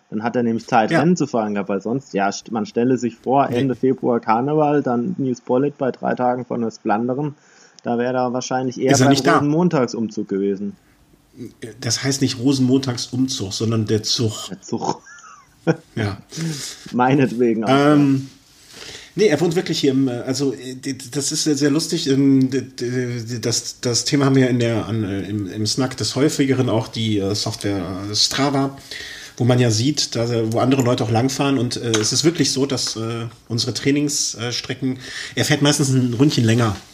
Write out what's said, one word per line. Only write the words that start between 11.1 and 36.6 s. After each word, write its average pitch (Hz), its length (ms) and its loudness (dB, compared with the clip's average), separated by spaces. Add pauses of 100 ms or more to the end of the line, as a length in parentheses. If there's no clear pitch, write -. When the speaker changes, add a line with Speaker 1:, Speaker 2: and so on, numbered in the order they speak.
Speaker 2:
Das - 220 -4
heißt 135 180 -2
nicht 120 200 0
Rosenmontagsumzug, 127 1120 0
sondern 110 340 0
der 110 160 2
Zug. - 480 -2
Speaker 1:
Der - 100 -12
Zug. - 420 -6 (920)
Speaker 2:
Ja. 104 220 -4 (380)
Speaker 1:
<laughs> - 380 -14
Meinetwegen 120 720 2
auch. 101 60 0
Speaker 2:
Ähm, 139 580 4 (840)
nee, 202 140 4
er 147 120 2
wohnt 165 160 2
wirklich 175 240 -2
hier 139 120 4
im, 135 160 2
äh, 123 40 -2
also, 127 420 -2
äh, 127 200 -10
d-, 131 200 -8
d-, 127 180 -14
das 143 200 -4
ist 151 120 -2
sehr, 151 120 2
sehr 143 140 2
lustig. 160 380 0
Ähm, 135 420 4
d-, 131 120 -2
d-, 123 640 -4
d-, 120 160 -6
das, - 400 -4
das 117 240 -2
Thema 139 200 2
haben 135 120 4
wir 131 140 6
in 123 80 2
der, 117 280 0
an, 110 180 -2
äh, 98 240 -2
im, 104 180 -4
im 107 200 -4
Snack 131 320 -2
des - 180 -4
Häufigeren 131 520 2
auch, 113 200 0
die, 110 300 -2
äh, 98 160 0
Software, 104 480 -4 (280)
äh, 104 40 -8
Strava, 139 600 0 (600)
wo 123 80 0
man 123 160 4
ja 123 100 4
sieht, 127 460 0
da, 117 100 0 (260)
wo 117 60 -2
andere 127 240 2
Leute 120 220 2
auch 107 80 -2
langfahren. 131 460 2
Und, 120 180 -2
äh, 117 160 -4
es 107 200 0
ist 131 120 -2
wirklich 156 280 2
so, 135 140 0
dass, 135 300 -4
äh, 113 300 -6 (220)
unsere 117 260 -2
Trainingsstrecken, 131 1200 -2 (380)
er - 80 0
fährt 147 180 2
meistens 143 280 2
ein 127 240 2
Ründchen 135 300 4
länger, 113 300 4 (200)